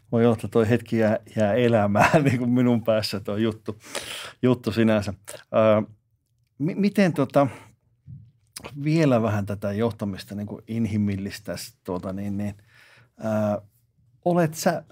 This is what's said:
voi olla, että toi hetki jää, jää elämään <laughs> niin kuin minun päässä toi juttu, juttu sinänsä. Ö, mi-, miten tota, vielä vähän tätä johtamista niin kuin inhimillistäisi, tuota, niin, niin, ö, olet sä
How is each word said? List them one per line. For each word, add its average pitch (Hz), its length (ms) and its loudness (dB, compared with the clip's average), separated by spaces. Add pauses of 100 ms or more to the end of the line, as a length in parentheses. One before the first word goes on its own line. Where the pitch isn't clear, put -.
(120)
voi 117 140 4
olla, 117 100 4
että 107 120 -6
toi 110 220 2
hetki 117 280 0
jää, 110 220 2 (160)
jää 107 180 2
elämään 113 720 2
<laughs> - 20 0
niin 135 140 2
kuin 123 100 -2
minun 123 340 2
päässä 107 360 0
toi 104 240 -4
juttu, 107 340 -4 (640)
juttu 123 300 2
sinänsä. 107 420 2 (200)
Ö, 110 580 2 (640)
mi-, 147 180 -4
miten 202 380 2
tota, 139 340 2 (1400)
vielä 151 380 4
vähän 107 240 0
tätä 101 260 -6
johtamista 104 640 -4
niin 101 120 -8
kuin - 200 -14
inhimillistäisi, 101 1080 -4 (100)
tuota, 92 300 -8
niin, 101 240 -8
niin, 104 180 -6 (1000)
ö, - 40 -14 (640)
olet 175 280 2
sä 160 380 -2